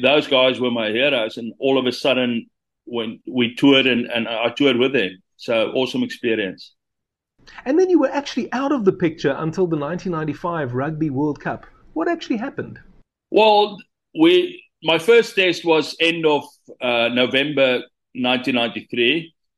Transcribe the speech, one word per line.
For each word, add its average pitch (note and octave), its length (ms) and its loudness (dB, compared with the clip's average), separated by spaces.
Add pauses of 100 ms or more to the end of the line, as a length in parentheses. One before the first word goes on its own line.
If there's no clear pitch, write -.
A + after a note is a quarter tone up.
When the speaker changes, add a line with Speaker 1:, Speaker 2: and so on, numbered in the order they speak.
Speaker 1:
those D3 260 2
guys B2+ 320 2
were B2 120 0
my A2+ 180 -2
heroes, A#2 480 0
and A2+ 220 -10
all C3+ 180 2
of B2+ 80 0
a B2 60 0
sudden B2 560 -2 (380)
when A2+ 420 -8
we A#2+ 280 -2
toured C3+ 300 4
and, A#2+ 200 0
and A#2 220 -4
I A#2 220 -2
toured C3 280 2
with C3 160 2
them. F#2 280 -2 (160)
So A2+ 340 -2
awesome B2+ 320 -2
experience. G#2+ 720 -4 (920)
Speaker 2:
And D4 140 2
then F#4 100 2
you F4 100 4
were C4+ 120 2
actually - 420 -6
out C#4 180 -2
of B3+ 140 -2
the F#3+ 80 4
picture D#3 440 -2
until D#3+ 300 -2
the D#3+ 100 -2
nineteen E3 340 -6
ninety-five D#3 640 -6
Rugby D3+ 360 -4
World C#3+ 300 -2
Cup. B2 260 -10 (280)
What E4 140 -4
actually E4 300 -4
happened? - 420 -10 (520)
Speaker 1:
Well, G#3 460 4 (420)
we, F3+ 440 4 (200)
my D#3+ 160 2
first A3+ 360 4
test F3+ 300 0
was D#3 340 0
end E3 280 0
of, C#3+ 160 2 (360)
uh, A#2+ 320 0
November C3 720 0 (320)
nineteen B2+ 400 -2
ninety-three. A#2+ 800 -2 (240)